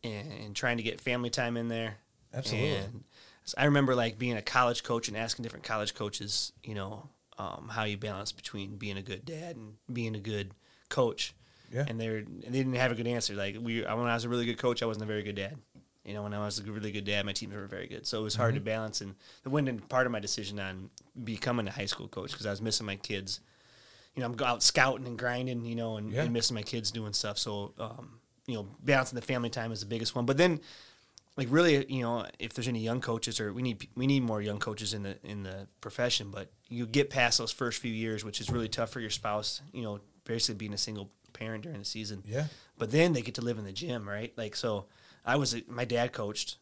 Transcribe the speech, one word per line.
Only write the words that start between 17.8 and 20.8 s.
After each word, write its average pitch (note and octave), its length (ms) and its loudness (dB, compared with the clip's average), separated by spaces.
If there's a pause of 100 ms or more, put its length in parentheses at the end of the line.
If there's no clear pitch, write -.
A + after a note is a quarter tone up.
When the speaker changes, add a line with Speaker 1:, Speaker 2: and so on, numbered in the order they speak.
Speaker 1:
good. - 200 -10
So A2+ 140 0
it - 20 -2
was G#2 120 0
hard A#2 200 6
to C#3+ 60 0
Speaker 2:
Mm-hmm. G2 60 -8
Speaker 1:
balance. A2 340 -2
And G2 140 -10 (300)
it C3+ 40 -6
went C#3 200 4
in A#2+ 120 -2
part B2+ 260 4
of A#2+ 60 2
my G#2+ 80 0
decision G2+ 380 -2
on F#2+ 320 -6 (320)